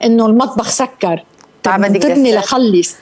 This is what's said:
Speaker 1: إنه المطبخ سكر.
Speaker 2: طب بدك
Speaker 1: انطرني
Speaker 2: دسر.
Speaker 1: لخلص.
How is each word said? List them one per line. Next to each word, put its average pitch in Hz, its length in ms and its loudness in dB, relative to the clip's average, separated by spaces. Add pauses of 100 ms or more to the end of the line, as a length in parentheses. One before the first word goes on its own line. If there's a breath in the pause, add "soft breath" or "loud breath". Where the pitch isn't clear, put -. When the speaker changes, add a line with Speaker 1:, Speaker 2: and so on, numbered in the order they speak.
Speaker 1:
إنه 226 220 2
المطبخ 247 420 0
سكر. 190 560 -4 (380)
Speaker 2:
طب 185 180 -2
بدك 202 240 0
Speaker 1:
انطرني 269 260 2
Speaker 2:
دسر. 214 80 2
Speaker 1:
لخلص. 202 640 0